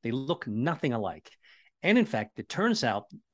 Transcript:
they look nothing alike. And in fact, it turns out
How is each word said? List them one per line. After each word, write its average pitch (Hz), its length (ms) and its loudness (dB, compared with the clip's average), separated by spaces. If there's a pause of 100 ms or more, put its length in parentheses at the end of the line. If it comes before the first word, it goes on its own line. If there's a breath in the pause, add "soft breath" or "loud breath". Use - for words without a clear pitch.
they 117 80 -2
look 135 360 -4
nothing 127 460 0
alike. 95 360 -4 (540 soft breath)
And 202 140 6
in 233 80 6
fact, - 320 -4
it 110 100 -10
turns 214 360 0
out 104 220 0 (280)